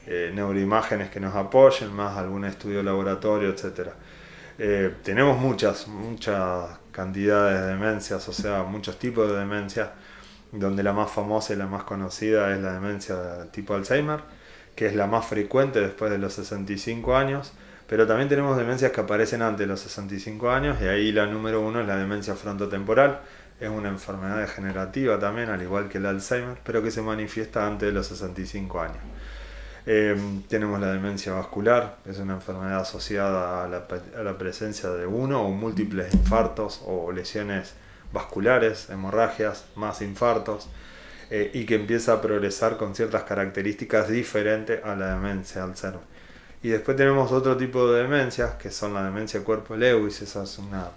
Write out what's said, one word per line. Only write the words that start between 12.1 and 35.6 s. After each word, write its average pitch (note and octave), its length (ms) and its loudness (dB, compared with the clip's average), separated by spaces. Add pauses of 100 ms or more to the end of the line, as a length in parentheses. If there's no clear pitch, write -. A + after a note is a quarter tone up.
es G2 80 0
la F#2 120 -2
demencia F#2 800 -6
tipo G2+ 220 -4
Alzheimer, D3 440 0 (560)
que A2+ 120 0
es G2+ 100 2
la G2+ 100 4
más A2 180 2
frecuente A#2+ 560 2
después G2+ 300 0
de G2 80 0
los G2 140 -4
sesenta G2 400 -6
y G2 60 -4
cinco A#2 360 0
años, C3+ 380 0 (340)
pero A2 180 6
también A#2 240 4
tenemos C#3 280 4
demencias B2+ 340 2
que A2+ 120 0
aparecen A2 380 2
antes G#2+ 200 2
de G2 80 2
los F#2+ 100 -2
sesenta G2 380 -8
y - 20 -6
cinco G#2+ 320 -2
años, C3 320 2
y F#2+ 40 0
ahí G#2 260 2
la G#2 140 4
número A2 340 0
uno A2 200 0
es G#2+ 60 -2
la G2 100 0
demencia G2 380 -2
frontotemporal. G2+ 840 2 (400)
Es A2+ 80 -6
una G#2 220 -4
enfermedad G2 480 -4
degenerativa G2 840 -2
también, A2 280 -2
al F#2 140 -4
igual G2 260 -2
que G2 100 -6
el G2 80 -2
Alzheimer, B2 580 -2
pero A2+ 180 0
que A2+ 80 0
se A2 120 -4
manifiesta G#2+ 600 -4
antes G#2 220 -2
de G2+ 60 2
los F#2+ 160 -2
sesenta F#2 320 -8
y F#2 60 -6
cinco F#2+ 340 -6
años. E2 180 -6 (840)
Eh, G#2+ 320 4 (320)
tenemos G#2 320 0
la F#2+ 120 0
demencia G2 400 -2
vascular, G#2 640 2 (100)
es F#2+ 120 -10
una G2 160 -4
enfermedad F#2+ 480 -4
asociada F#2 840 -2
a F2+ 40 -6
la F2 200 -6
pe-, F2+ 120 -6 (160)
a A2+ 60 -6
la F#2+ 160 -4
presencia F#2+ 520 -6
de F2+ 180 -2
uno B2+ 340 0
o G2 80 0
múltiples G2 640 -2